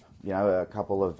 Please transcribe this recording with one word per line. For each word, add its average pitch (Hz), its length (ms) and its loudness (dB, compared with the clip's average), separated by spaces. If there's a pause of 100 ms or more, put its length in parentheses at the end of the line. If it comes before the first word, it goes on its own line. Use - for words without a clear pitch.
(240)
you 98 100 -4
know, 98 160 2
a 92 180 2
couple 101 360 -2
of 87 160 -2